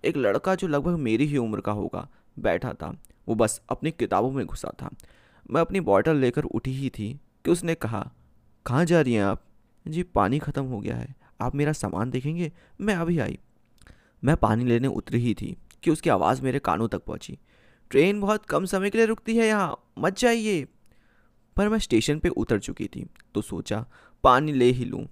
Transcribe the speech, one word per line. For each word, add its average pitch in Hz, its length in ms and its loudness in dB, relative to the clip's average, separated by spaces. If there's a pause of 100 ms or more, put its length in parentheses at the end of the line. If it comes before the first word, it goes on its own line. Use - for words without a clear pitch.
एक 151 120 0
लड़का 131 380 2
जो 185 140 -4
लगभग 156 280 0
मेरी 123 300 2
ही 147 100 -2
उम्र 110 240 -2
का 107 120 -4
होगा 90 360 -6 (300)
बैठा 95 340 -2
था। - 260 -12 (300)
वो 113 60 0
बस 110 340 0
अपनी 135 220 -4
किताबों 110 400 0
में 135 160 -4
घुसा - 260 -10 (100)
था। - 80 -10 (600)
मैं 147 100 0
अपनी 190 200 -2
बॉटल 135 360 4
लेकर 131 280 2
उठी - 280 -4
ही 135 180 -4
थी 117 300 -8 (240)
कि - 60 0
उसने 170 240 2
कहा, 110 360 -6 (560)
"कहाँ 139 180 2
जा 170 160 4
रही 127 140 2
हैं 104 80 2
आप?" 98 220 -2 (440)
"जी, 160 140 -4
पानी 113 360 0
ख़त्म 143 260 -4
हो 123 160 -6
गया - 160 -6
है, 117 180 -10 (260)
आप 120 140 -4
मेरा 147 180 0
सामान 104 380 -4
देखेंगे, 151 420 -4 (280)
मैं 202 140 0
अभी 170 240 0
आई।" - 200 -4 (840)
मैं 151 120 4
पानी 110 280 2
लेने 120 240 4
उतरी - 300 -2
ही 120 160 2
थी 101 220 -8 (260)
कि 175 80 2
उसकी 156 200 2
आवाज़ 104 320 4
मेरे 131 160 -2
कानों 104 300 0
तक - 160 -6
पहुंची, - 340 -12 (520)
"ट्रेन 190 300 4
बहुत 202 260 -2
कम 156 180 -2
समय 196 260 -2
के 226 80 -2
लिए 226 80 4
रुकती 226 300 -4
है 226 100 4
यहाँ, 202 520 -2
मत 180 200 -2
जाइए।" 214 480 0 (880)
पर 208 120 2
मैं 220 100 2
स्टेशन 147 400 2
पे 175 100 0
उतर 127 300 0
चुकी - 280 -8
थी - 200 -12 (280)
तो 110 80 -2
सोचा 104 440 -6 (360)
पानी 143 300 6
ले 127 180 6
ही 123 140 -2
लूँ। - 280 -8